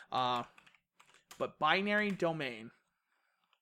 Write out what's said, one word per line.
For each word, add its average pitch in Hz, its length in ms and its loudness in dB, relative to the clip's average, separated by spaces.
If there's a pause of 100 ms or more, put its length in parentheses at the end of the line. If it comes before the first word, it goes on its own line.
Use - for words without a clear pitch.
(100)
Uh, 123 340 0 (960)
but - 200 -4
Binary 202 520 2
Domain. 147 600 -4 (920)